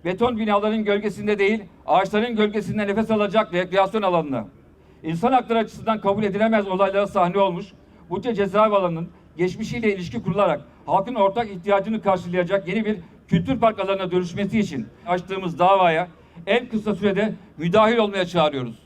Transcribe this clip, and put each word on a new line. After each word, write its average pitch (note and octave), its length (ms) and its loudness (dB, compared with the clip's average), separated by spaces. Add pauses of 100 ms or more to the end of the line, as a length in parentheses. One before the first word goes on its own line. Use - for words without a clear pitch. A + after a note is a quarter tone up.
beton A3 340 0
binaların G#3+ 460 0
gölgesinde G#3 540 0
değil, G#3 240 2 (240)
ağaçların G#3 500 2
gölgesinde G#3 500 -2
nefes G#3+ 240 0
alacak G#3 440 0
rekreasyon F#3+ 480 0
alanına, D#3 420 0 (580)
insan E3+ 300 0
hakları A3+ 260 2
açısından A3 420 -4
kabul G3+ 220 0
edilemez G#3 460 0
olaylara G3 380 2
sahne F3+ 320 0
olmuş, G3 280 0 (440)
Buca A3 240 -4
cezaevi G3+ 400 2
alanının F3 340 0 (280)
geçmişiyle G#3+ 580 -2
ilişki F#3 280 -8
kurularak E3+ 380 0 (260)
halkın F#3+ 280 0
ortak G#3+ 360 2
ihtiyacını G3+ 520 -2
karşılayacak F3+ 680 0
yeni G#3 160 -2
bir G#3 140 -2 (300)
kültür F#3 320 0
park A3 180 2
alanına F#3+ 320 -2
dönüşmesi F#3+ 480 -2
için C#3 280 -2 (200)
açtığımız F3+ 520 -4
davaya F3+ 500 4 (380)
en A#3+ 220 0
kısa G#3+ 260 -4
sürede G3+ 400 0 (240)
müdahil G#3+ 380 4
olmaya G3 300 0
çağırıyoruz. C#3+ 480 0 (120)